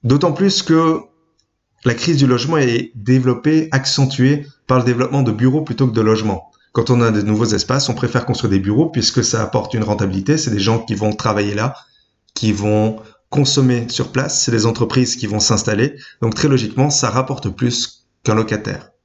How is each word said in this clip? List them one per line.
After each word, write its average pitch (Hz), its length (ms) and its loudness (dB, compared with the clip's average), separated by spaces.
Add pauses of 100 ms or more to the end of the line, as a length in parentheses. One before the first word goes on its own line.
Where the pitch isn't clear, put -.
D'autant 143 300 2
plus 190 300 0
que 160 360 2 (840)
la 120 80 2
crise 156 240 0
du 135 100 4
logement 123 300 0
est 120 380 0
développée, 127 760 2
accentuée 135 760 0 (220)
par 127 120 4
le 117 40 0
développement 123 400 0
de 117 80 0
bureaux 127 300 2
plutôt 131 260 0
que 113 60 -2
de 113 80 2
logements. 107 500 0 (220)
Quand 117 160 0
on 120 120 4
a 117 100 2
de 104 100 0
nouveaux 107 240 0
espaces, 110 420 -2
on 123 60 -2
préfère 117 320 -2
construire 117 260 -2
des 98 80 2
bureaux 107 300 0
puisque 117 340 -2
ça 110 180 -2
apporte - 320 -2
une 110 100 0
rentabilité. 101 540 0
C'est 147 140 -2
des 104 80 0
gens 113 200 2
qui 117 160 -6
vont 104 180 -2
travailler 104 400 -2
là, 113 220 -2 (580)
qui 110 180 0
vont 107 500 0 (280)
consommer 131 600 2
sur - 220 -6
place. - 320 -2
C'est - 80 -2
des 113 140 2
entreprises 117 500 0
qui 107 120 -8
vont 104 120 -2
s'installer. 110 560 0 (260)
Donc 113 140 -2
très 151 120 0
logiquement, 131 420 0
ça 135 200 -2
rapporte 131 400 -4
plus - 580 -6 (160)
qu'un 110 120 2
locataire. 107 560 -4 (140)